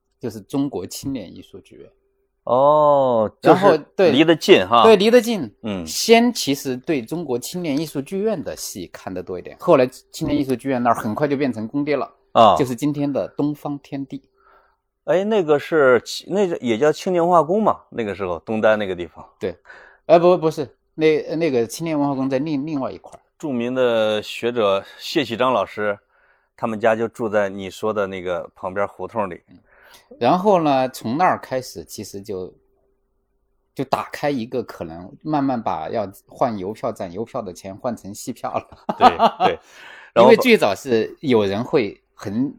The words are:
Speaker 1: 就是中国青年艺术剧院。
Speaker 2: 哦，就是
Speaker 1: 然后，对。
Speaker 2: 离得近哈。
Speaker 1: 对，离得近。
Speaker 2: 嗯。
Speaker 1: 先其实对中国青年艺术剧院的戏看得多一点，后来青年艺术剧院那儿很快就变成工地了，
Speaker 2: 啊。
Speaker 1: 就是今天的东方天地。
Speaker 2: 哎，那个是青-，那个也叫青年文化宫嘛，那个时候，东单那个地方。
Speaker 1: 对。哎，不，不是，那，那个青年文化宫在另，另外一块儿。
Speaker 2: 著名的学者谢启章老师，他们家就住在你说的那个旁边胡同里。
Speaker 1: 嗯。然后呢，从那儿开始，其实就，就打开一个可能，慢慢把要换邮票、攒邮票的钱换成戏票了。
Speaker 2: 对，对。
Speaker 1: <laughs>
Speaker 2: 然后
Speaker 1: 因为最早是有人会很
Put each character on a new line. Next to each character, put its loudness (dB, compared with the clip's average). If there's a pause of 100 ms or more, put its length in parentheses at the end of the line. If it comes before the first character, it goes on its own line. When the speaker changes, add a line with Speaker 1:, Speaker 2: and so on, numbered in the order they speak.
(180)
Speaker 1:
就 -10
是 -10
中 -4
国 -8
青 -10
年 -12
艺 -18
术 -20
剧 -20
院。 -20 (540)
Speaker 2:
哦， 4 (100)
就 6
是 4
Speaker 1:
然 6
后， 2 (120)
对。 4
Speaker 2:
离 4
得 6
近 6
哈。 6
Speaker 1:
对， 8
离 2
得 8
近。 -6 (120)
Speaker 2:
嗯。 -6
Speaker 1:
先 2
其 -4
实 -6
对 -4
中 -8
国 -4
青 -8
年 -2
艺 -4
术 -6
剧 -8
院 -4
的 -8
戏 -12
看 -14
得 -8
多 -10
一 -12
点， -18
后 4
来 4
青 -12
年 -2
艺 -2
术 -2
剧 -10
院 -2
那 2
儿 4
很 -4
快 -2
就 -2
变 -2
成 -8
工 -4
地 -2
了， -6 (220)
Speaker 2:
啊。 6
Speaker 1:
就 0
是 -4
今 -2
天 -2
的 -4
东 -4
方 -10
天 -12
地。 -14 (840)
Speaker 2:
哎， 0
那 0
个 2
是 4
青-， -14
那 2
个 -4
也 -2
叫 2
青 -4
年 2
文 2
化 6
宫 -2
嘛， 0 (120)
那 -6
个 -6
时 -6
候， -4
东 -4
单 4
那 -4
个 -4
地 -8
方。 -20 (120)
Speaker 1:
对。 -6 (520)
哎， 6
不， 6
不 0
是， -8 (260)
那， 0
那 0
个 2
青 -8
年 -4
文 0
化 -4
宫 -4
在 -2
另， -4
另 -6
外 -6
一 -16
块 -20
儿。 -20 (180)
Speaker 2:
著 -8
名 -4
的 0
学 -6
者 0 (140)
谢 -4
启 -6
章 0
老 0
师， -6 (600)
他 -6
们 -6
家 2
就 -4
住 -8
在 0
你 -10
说 -6
的 -2
那 -10
个 -8
旁 -10
边 -2
胡 -12
同 -6
里。 -14
Speaker 1:
嗯。 -20 (600)
然 2
后 2
呢， 0
从 -8
那 2
儿 2
开 -8
始， -16
其 -14
实 -14
就， -10 (1200)
就 -6
打 -4
开 -6
一 -4
个 -8
可 -16
能， -14 (140)
慢 -4
慢 -2
把 -6
要 -6 (160)
换 -4
邮 -8
票、 -6
攒 -12
邮 -8
票 -8
的 -12
钱 -16
换 -8
成 -16
戏 -12
票 -10
了。 -6 (320)
Speaker 2:
对， 2
对。 0 (280)
Speaker 1:
<laughs> -20
Speaker 2:
然 8
后 10
Speaker 1:
因 10
为 -
最 4
早 2
是 -2
有 4
人 -2
会 -2 (100)
很 -6